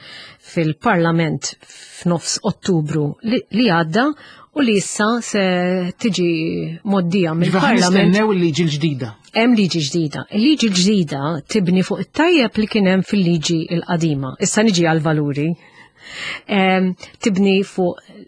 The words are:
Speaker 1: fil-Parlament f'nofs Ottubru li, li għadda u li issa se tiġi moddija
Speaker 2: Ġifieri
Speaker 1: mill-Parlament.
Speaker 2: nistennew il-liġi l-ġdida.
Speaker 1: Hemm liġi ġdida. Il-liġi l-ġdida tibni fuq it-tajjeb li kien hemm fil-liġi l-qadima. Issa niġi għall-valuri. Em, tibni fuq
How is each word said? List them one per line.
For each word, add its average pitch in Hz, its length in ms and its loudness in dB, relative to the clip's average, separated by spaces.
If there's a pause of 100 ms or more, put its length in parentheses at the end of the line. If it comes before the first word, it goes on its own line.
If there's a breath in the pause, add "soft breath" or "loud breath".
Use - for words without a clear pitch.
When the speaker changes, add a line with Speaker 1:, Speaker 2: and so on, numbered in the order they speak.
(380 loud breath)
Speaker 1:
fil-Parlament 165 1200 -2
f'nofs - 840 -6
Ottubru 151 760 -2
li, 208 300 -2
li 240 200 0
għadda 170 380 2 (420 loud breath)
u 294 160 -2
li 226 100 2
issa 208 340 -2 (100)
se 214 240 -2 (480)
tiġi 180 400 -2 (500)
moddija 185 500 0
Speaker 2:
Ġifieri 160 80 -2
Speaker 1:
mill-Parlament. 185 680 2
Speaker 2:
nistennew 214 240 2
il-liġi 175 320 2
l-ġdida. 143 460 -2 (180)
Speaker 1:
Hemm 233 260 2
liġi 170 260 2
ġdida. 151 460 -4
Il-liġi 233 420 2
l-ġdida 180 520 0 (220)
tibni 185 420 0
fuq 185 160 -4
it-tajjeb 294 580 2
li 214 80 0
kien 202 220 0
hemm 185 160 2
fil-liġi 170 540 0 (100)
l-qadima. 160 680 -2
Issa - 280 0
niġi 170 240 2
għall-valuri. 151 600 0 (960 loud breath)
Em, 190 460 0 (260 loud breath)
tibni 196 440 2
fuq 185 400 -4 (280)